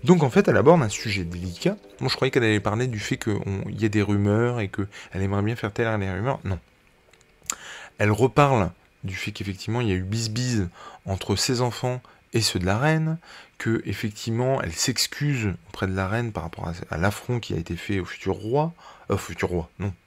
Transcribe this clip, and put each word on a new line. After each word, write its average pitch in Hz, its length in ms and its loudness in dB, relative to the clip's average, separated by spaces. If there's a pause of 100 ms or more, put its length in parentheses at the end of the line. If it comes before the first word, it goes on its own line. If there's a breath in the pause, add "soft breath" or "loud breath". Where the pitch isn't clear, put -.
Donc 160 200 8
en 135 60 4
fait, 196 200 4
elle 123 80 6
aborde 147 240 8
un 110 80 2
sujet 101 340 -4
délicat. 90 540 -2 (240)
Moi, 131 80 0
je - 80 0
croyais 135 120 2
qu'elle 131 140 4
allait 107 160 4
parler 107 280 0
du 113 120 -4
fait - 160 -2
qu'il 104 240 -2 (300)
y 101 160 -2
a - 20 4
des 104 140 2
rumeurs 104 580 4
et 101 80 -2
qu'elle - 540 -8
aimerait 98 220 0
bien 113 120 0
faire 107 160 -4
taire 113 260 0
les 95 140 -2
rumeurs. 110 320 -2
Non. 87 160 -4 (1400 loud breath)
Elle 104 120 6
reparle 127 580 4 (360)
du 95 100 -8
fait - 160 -8
qu'effectivement, 104 480 -4
il 120 80 0
y 101 60 2
a - 20 2
eu 92 80 0
bise-bise 113 640 -2 (380 loud breath)
entre 95 320 -2
ses 127 240 0
enfants 127 400 -2 (320 loud breath)
et 117 80 2
ceux 101 180 0
de 87 60 -2
la 98 120 2
reine, 160 400 2 (420 loud breath)
que 113 260 0
effectivement, 113 760 -2
elle 90 120 -4
s'excuse 123 800 -2 (160)
auprès - 180 -4
de 95 80 -2
la 95 140 0
reine 113 240 -2
par 80 100 -6
rapport 82 240 -8
à, 85 60 -6 (180)
à 80 60 -4
l'affront 107 420 0
qui - 140 -8
a - 40 -2
été 85 200 -4
fait 98 240 -4
au 87 40 -4
futur - 280 -4
roi, 127 400 -2 (360 loud breath)
euh, 101 40 2
au 98 40 0
futur 90 300 -4
roi, 87 220 -2 (100)
non. 98 140 -4 (140)